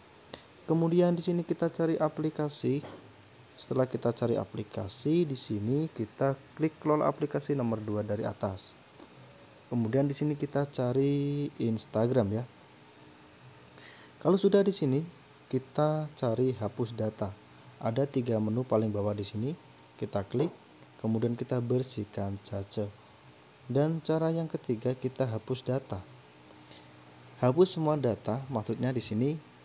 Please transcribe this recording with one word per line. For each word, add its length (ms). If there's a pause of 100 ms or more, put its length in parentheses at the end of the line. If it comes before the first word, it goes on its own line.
(640)
Kemudian 480
di 80
sini 240
kita 240
cari 320
aplikasi. 800 (800)
Setelah 240
kita 320
cari 240
aplikasi, 880
di 80
sini 560
kita 480 (160)
klik 240
kelola 240
aplikasi 480
nomor 320
dua 160
dari 240
atas. 480 (960)
Kemudian 400
di 80
sini 240
kita 320
cari 880
Instagram 720
ya. 120 (1800)
Kalau 160
sudah 240
di 80
sini, 320 (480)
kita 640
cari 480
hapus 320
data. 320 (560)
Ada 240
tiga 320
menu 240
paling 240
bawah 240
di 160
sini. 240 (480)
Kita 240
klik, 320 (480)
kemudian 320
kita 240
bersihkan 800
cache. 640 (600)
Dan 400
cara 240
yang 240
ketiga, 400
kita 320
hapus 400
data. 400 (1400)
Hapus 400
semua 160
data, 560
maksudnya 400
di 80
sini 400 (260)